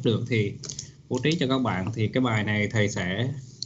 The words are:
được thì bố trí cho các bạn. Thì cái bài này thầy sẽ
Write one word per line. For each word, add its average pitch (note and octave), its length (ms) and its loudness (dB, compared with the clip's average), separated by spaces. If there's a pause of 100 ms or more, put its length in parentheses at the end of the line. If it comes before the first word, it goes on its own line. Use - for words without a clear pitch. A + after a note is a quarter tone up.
được A2 240 2
thì G#2 260 2 (540)
bố A#2+ 140 0
trí D3+ 180 4
cho C#3+ 60 2
các C3 160 2
bạn. F#2+ 320 0
Thì A2 140 0
cái C3 120 0
bài A2 240 2
này G#2 240 0
thầy G#2 200 2
sẽ G2+ 440 -2 (340)